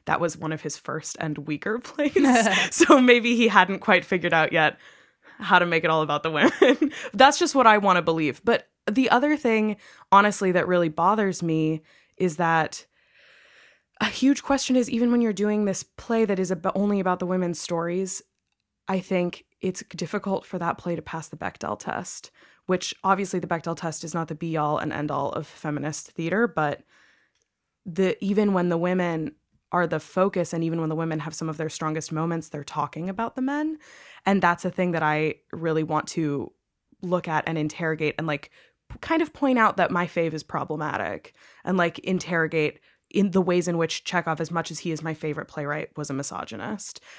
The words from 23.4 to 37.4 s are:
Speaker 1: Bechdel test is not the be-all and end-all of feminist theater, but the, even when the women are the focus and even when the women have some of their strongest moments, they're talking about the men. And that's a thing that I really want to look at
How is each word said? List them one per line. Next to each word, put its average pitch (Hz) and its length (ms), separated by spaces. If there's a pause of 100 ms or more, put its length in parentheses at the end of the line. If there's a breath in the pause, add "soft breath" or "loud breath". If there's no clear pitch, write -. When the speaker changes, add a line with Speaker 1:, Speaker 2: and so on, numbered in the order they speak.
Speaker 1:
Bechdel 165 300
test 160 260
is 156 120
not 165 120
the 160 80
be-all 151 440
and - 140
end-all 139 380
of 147 160
feminist 151 640
theater, 175 380
but 151 340 (1040 soft breath)
the, 185 380
even 202 280
when 175 160
the 175 80
women 170 600 (340)
are 175 160
the 165 140
focus 185 520
and 165 120
even 165 160
when 160 80
the 156 80
women 165 240
have 156 160
some 160 120
of 151 80
their 160 120
strongest 156 420
moments, 165 380
they're 147 160
talking 156 440
about 226 280
the 262 60
men. 302 360 (480 loud breath)
And 196 160
that's 175 220
a 180 80
thing 180 180
that 165 140
I 151 320 (160)
really 160 320
want 156 240
to 143 420 (500)
look 180 280
at 156 180